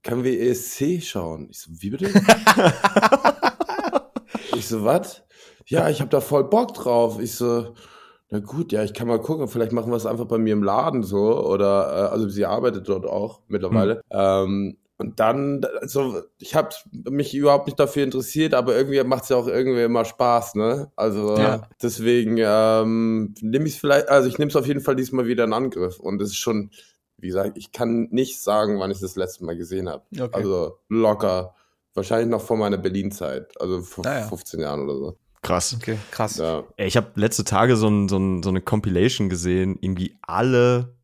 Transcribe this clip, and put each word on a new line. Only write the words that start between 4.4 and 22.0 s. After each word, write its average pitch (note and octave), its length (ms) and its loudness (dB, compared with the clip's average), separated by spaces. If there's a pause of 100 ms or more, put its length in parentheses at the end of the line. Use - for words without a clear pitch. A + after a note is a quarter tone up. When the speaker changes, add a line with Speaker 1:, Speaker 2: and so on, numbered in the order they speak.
Speaker 1:
Ich A2+ 120 -6
so, A2+ 160 -2
"Was?" D#3+ 400 0 (420)
"Ja, D#3+ 220 0
ich D#3 140 0
hab C#3 80 -4
da C#3+ 100 4
voll C#3+ 240 2
Bock A3 300 2
drauf." A#2 480 2
Ich A2+ 140 -6
so, A#2+ 380 -2 (560)
"Na G#2 100 -4
gut, C3+ 340 -6
ja, G#2+ 100 0
ich G2+ 100 -4
kann A#2+ 140 -6
mal A#2 140 0
gucken. D3+ 260 -4
Vielleicht A2 240 -2
machen A#2 200 -2
wir A#2+ 40 2
es A2 100 -4
einfach A2+ 200 -4
bei A2+ 120 -2
mir A2 160 2
im G#2 100 0
Laden B2+ 400 0
so." G2+ 420 0
Oder, G2 420 2
äh, F2 240 0
also A2 160 -2
sie G2 180 -2
arbeitet G2+ 440 -2
dort F#2+ 160 -2
auch G#2 420 -6
mittlerweile. G2+ 600 0
Speaker 3:
Hm. G2+ 100 -4
Speaker 1:
Ähm, G2 580 0 (200)
und - 240 -8
dann, C#3 400 0 (180)
also B2+ 420 -2 (160)
ich - 160 -12
hab - 220 0 (160)
mich C#3+ 420 -4
überhaupt C#3+ 340 4
nicht C#3+ 120 -6
dafür C#3+ 240 2
interessiert, C#3 500 0
aber B2 220 2
irgendwie C#3 280 2
macht's B2+ 260 0
ja C3 80 4
auch A#2+ 100 0
irgendwie B2 360 2
immer A#2 220 2
Spaß, A#2+ 500 0
ne? A#2+ 420 0
Also G#2 400 0
Speaker 2:
Ja. G#2+ 320 2 (120)
Speaker 1:
deswegen, A#2 580 2